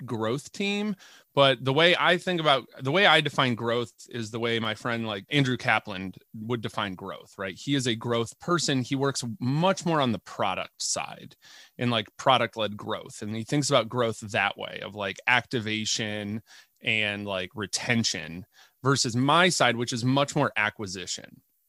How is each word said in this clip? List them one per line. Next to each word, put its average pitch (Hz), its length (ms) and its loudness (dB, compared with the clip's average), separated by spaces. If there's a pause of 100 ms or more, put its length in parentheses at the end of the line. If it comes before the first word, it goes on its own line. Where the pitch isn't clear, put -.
growth 113 460 -4
team. 202 440 -2 (400)
But 135 280 4
the 135 100 2
way 165 260 6
I 170 180 4
think 175 220 -2
about, 139 280 2 (140)
the 131 100 -2
way 196 140 4
I 160 160 8
define 139 320 2
growth 117 380 -2 (180)
is 113 220 -6
the 117 80 -6
way 117 200 0
my 110 140 -2
friend, 117 320 -4
like, 101 240 -6
Andrew 131 280 2
Kaplan 101 560 0 (200)
would 113 280 -4
define 101 340 -6
growth, 90 420 -14
right? 95 180 -6
He 143 200 -4
is 127 100 0
a 117 100 0
growth 117 440 -4
person. 151 420 0
He 135 140 -2
works 135 280 -2 (160)
much 156 460 0
more 160 160 2
on 123 100 2
the 92 80 -2
product 92 640 -4
side - 540 -6 (420)
and, 123 140 0
like, 110 260 -2
product-led 113 580 2
growth. 107 460 -10
And 107 140 -6
he 113 80 -6
thinks 143 260 0
about 117 200 4
growth 117 320 0
that 101 360 0
way 98 240 -10
of, 101 140 -10
like, 98 320 -4
activation 107 1120 -2 (400)
and, 104 460 -2
like, 92 260 -4
retention 98 960 -2 (340)
versus 127 340 0
my 151 340 4
side, 120 260 2
which 120 180 -4
is 113 100 -4
much 139 320 2
more 139 200 2
acquisition. 101 880 -6 (280)